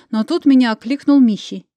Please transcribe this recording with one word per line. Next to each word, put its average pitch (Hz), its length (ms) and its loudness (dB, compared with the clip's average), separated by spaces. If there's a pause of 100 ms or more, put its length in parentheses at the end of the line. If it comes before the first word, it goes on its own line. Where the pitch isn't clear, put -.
(100)
но 220 140 -2
тут 339 220 -4
меня 254 260 2
окликнул 277 480 -2
Михи, 202 460 -2 (100)